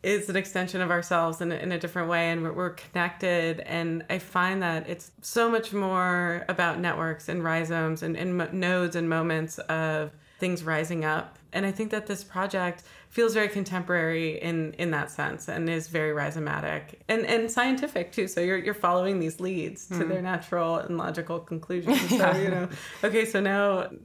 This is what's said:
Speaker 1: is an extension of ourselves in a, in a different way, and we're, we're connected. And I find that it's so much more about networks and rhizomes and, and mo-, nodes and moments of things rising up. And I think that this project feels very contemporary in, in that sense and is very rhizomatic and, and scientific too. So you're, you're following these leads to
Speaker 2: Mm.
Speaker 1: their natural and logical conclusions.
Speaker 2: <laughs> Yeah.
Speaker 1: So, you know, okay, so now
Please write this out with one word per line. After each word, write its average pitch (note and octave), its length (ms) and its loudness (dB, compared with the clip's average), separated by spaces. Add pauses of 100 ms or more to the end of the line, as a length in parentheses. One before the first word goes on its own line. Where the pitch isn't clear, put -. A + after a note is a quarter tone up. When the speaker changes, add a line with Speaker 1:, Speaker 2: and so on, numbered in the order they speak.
Speaker 1:
is G3+ 280 2
an F3+ 80 -4
extension F#3 420 -2
of F3 100 0
ourselves E3+ 520 2
in E3+ 100 0
a, D#3+ 40 -2
in - 180 -4
a E3+ 60 -2
different E3+ 300 -2
way, E3+ 220 2
and E3 100 0
we're, D#3+ 120 -2
we're F3+ 180 -2
connected. F3 920 0
And E3 480 -2
I F#3+ 100 0
find F#3 440 0
that D#3+ 260 0
it's E3+ 220 -8 (100)
so A#3 280 2
much A3+ 240 0
more F3+ 760 2
about E3+ 320 2
networks D#3+ 500 -2
and F3 140 -2
rhizomes D#3+ 580 0
and, D#3+ 140 -2
and F3+ 220 0
mo-, E3+ 160 0
nodes F3+ 420 2
and E3+ 140 0
moments D#3+ 500 0
of D#3 520 0 (280)
things F3+ 240 0
rising D#3+ 400 0
up. - 340 0 (140)
And G3 140 0
I G3 60 2
think G#3 200 -2
that G#3+ 160 -2
this G3 160 -6
project F#3 600 -2 (260)
feels A#3 240 4
very G#3+ 160 4
contemporary F3 920 0
in, E3 360 -2
in E3+ 140 0
that D3 200 -2
sense - 380 -4
and E3 200 -2
is E3 200 -2
very D#3 240 0
rhizomatic D3+ 800 -2 (160)
and, A3+ 160 2
and A3+ 260 2
scientific C4 640 0
too. F#3+ 160 0
So - 100 -2
you're, F3+ 180 2
you're G3 180 -2
following F#3 440 2
these D#3+ 220 -2
leads F3+ 460 -4
to F#3 80 -6
Speaker 2:
Mm. E3 140 0
Speaker 1:
their F#3 120 0
natural E3+ 560 0
and E3+ 200 -2
logical E3 420 -4
conclusions. F3 640 0
Speaker 2:
<laughs> F3+ 100 -2
Yeah. F#3 220 6
Speaker 1:
So, F#3+ 60 4
you G3 120 2
know, F3+ 180 0 (340)
okay, A3 220 4
so G#3+ 160 2
now G3+ 480 2 (160)